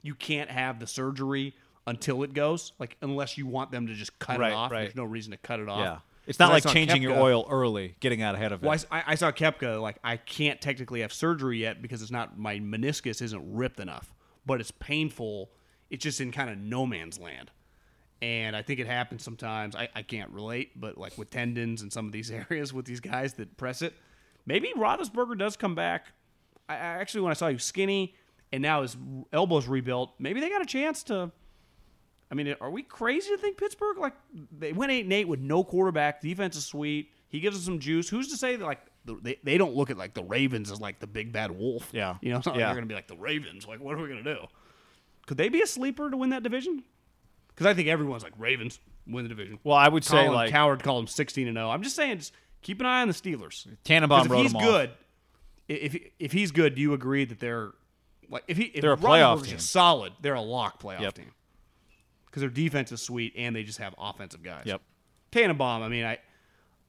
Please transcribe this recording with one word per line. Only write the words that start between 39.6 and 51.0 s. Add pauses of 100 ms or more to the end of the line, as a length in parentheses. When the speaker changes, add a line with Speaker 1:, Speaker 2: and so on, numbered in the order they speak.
Speaker 1:
look
at,
like,
the
Ravens
as,
like,
the
big
bad
wolf?
Speaker 2:
Yeah.
Speaker 1:
You
know,
it's
not
like
Speaker 2:
Yeah.
Speaker 1:
they're
gonna
be
like,
"The
Ravens,
like,
what
are
we
gonna
do?" (800)
Could
they
be
a
sleeper
to
win
that
division? (720)
'Cause
I
think
everyone's
like,
"Ravens (300)
win
the
division."
Speaker 2:
Well,
I
would
say,
Speaker 1:
Colin
Speaker 2:
like,
Speaker 1:
Cowherd
called